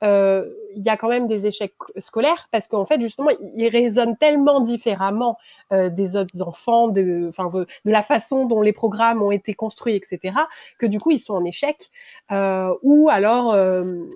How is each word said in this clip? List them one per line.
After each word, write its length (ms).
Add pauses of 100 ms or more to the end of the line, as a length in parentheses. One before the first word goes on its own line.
euh, 440 (280)
il 80
y 60
a 80
quand 100
même 200
des 200
échecs 280 (220)
scolaires ? 540
Parce 160
qu'en 180
fait, 140
justement, 300
ils, 260
ils 140
raisonnent 480
tellement 420
différemment, 800 (340)
euh, 180
des 280
autres 260
enfants, 460
de, 400
enfin, 200
de, 160 (200)
de 60
la 120
façon 420
dont 160
les 120
programmes 500
ont 80
été 220
construits, 420
et 100
cetera, 440 (280)
que 80
du 140
coup, 120
ils 80
sont 160
en 100
échec. 440 (420)
Euh, 520
ou 260
alors, 440
euh, 420 (200)